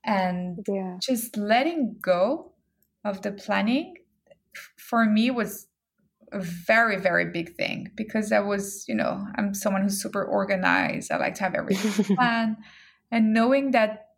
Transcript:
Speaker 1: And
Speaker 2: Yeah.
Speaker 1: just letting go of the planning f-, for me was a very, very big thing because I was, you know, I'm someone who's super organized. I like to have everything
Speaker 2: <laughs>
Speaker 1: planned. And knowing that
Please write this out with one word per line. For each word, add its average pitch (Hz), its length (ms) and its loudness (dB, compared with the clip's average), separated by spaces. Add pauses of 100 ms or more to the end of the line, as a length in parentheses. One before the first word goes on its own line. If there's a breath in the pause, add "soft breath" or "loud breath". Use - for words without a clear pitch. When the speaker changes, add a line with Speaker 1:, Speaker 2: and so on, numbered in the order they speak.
Speaker 1:
And 180 640 -2
Speaker 2:
Yeah. 185 340 -4
Speaker 1:
just 240 340 -4
letting 240 640 0
go 185 520 0 (520)
of 202 180 -6
the 202 100 -6
planning 226 640 0 (580)
f-, - 220 -18
for 226 280 0
me 220 280 4
was 226 340 -4 (640)
a 202 80 -8
very, 202 580 2
very 180 280 2
big 170 320 -6
thing - 400 -4
because 214 340 -2
I 208 80 4
was, 202 500 -4
you 226 60 -4
know, 202 320 -2 (100)
I'm 202 160 -2
someone 196 300 0
who's 202 180 0
super 202 240 -4
organized. 190 840 0
I 82 60 0
like - 180 0
to - 80 -6
have 185 140 -2
everything 196 480 0
Speaker 2:
<laughs> 196 120 2
Speaker 1:
planned. 226 400 2 (540 loud breath)
And 220 220 4
knowing 262 380 4
that 220 480 2